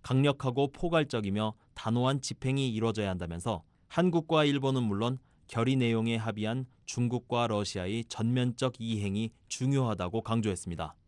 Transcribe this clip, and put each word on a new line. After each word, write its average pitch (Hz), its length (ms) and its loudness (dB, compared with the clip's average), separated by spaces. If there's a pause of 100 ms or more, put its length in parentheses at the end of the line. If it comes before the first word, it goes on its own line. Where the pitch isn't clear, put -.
강력하고 135 680 2
포괄적이며 107 840 0 (200)
단호한 123 460 0
집행이 131 520 -2
이루어져야 107 380 0
한다면서 85 540 -4 (240)
한국과 165 560 2
일본은 135 400 2
물론 113 340 0 (300)
결의 127 280 2
내용에 117 400 2
합의한 110 500 -4 (200)
중국과 120 640 -2
러시아의 104 560 -2
전면적 123 760 0
이행이 110 540 -2 (160)
중요하다고 113 760 0
강조했습니다. 92 720 -2 (140)